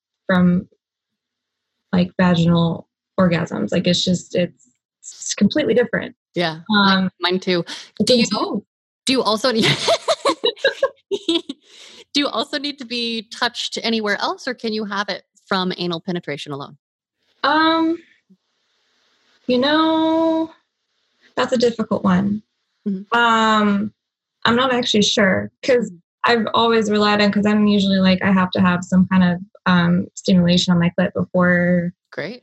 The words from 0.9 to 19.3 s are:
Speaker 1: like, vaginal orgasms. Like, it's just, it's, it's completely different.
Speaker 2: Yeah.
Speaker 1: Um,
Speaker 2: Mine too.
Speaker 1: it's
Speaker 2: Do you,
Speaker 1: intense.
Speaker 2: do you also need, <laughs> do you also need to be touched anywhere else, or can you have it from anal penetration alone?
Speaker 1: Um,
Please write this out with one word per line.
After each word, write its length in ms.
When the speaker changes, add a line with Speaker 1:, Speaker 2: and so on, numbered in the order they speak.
Speaker 1:
like, 280
vaginal 680
orgasms. 540
Like, 140
it's 180
just, 320
it's, 320
it's 340
completely 400
different. 400
Speaker 2:
Yeah. 260
Speaker 1:
Um, 240
Speaker 2:
Mine 200
too. 260
Speaker 1:
it's 380
Speaker 2:
Do 100
you, 160
Speaker 1:
intense. 340
Speaker 2:
do 60
you 100
also 280
need, 140
<laughs> 1600
do 80
you 80
also 300
need 200
to 60
be 460
touched 520
anywhere 380
else, 260
or 80
can 180
you 120
have 240
it 160
from 300
anal 240
penetration 520
alone? 240
Speaker 1:
Um, 560